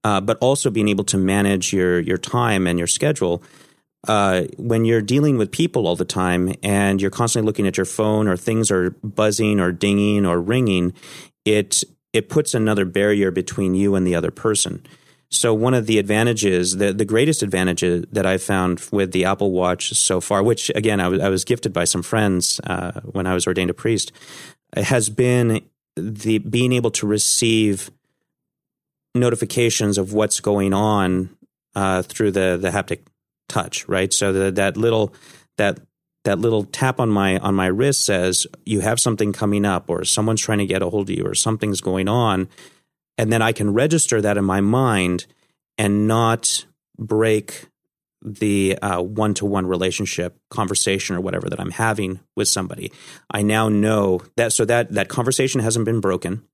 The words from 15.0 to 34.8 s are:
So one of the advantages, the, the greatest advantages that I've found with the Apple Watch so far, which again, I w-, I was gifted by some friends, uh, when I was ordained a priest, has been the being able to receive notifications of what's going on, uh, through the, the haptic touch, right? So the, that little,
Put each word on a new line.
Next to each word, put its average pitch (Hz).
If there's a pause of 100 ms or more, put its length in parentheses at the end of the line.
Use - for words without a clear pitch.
So 117
one 117
of 113
the 113
advantages, 101
the, 101
the 107
greatest 123
advantages 90
that 98
I've 95
found 92 (120)
with 98
the 92
Apple 98
Watch 90
so -
far, 98
which 113
again, 107
I 90
w-, 92
I 98
was 95
gifted 120
by 85
some 87
friends, 101
uh, 92
when 98
I 92
was 90
ordained 92
a -
priest, - (600)
has 113
been 123 (360)
the 107
being 120
able 120
to -
receive 107 (1300)
notifications 117
of 98
what's 107
going 98
on, 95 (400)
uh, 95
through -
the, 92
the 95
haptic 90 (500)
touch, -
right? 95
So 98
the, 95
that 98
little, 110 (440)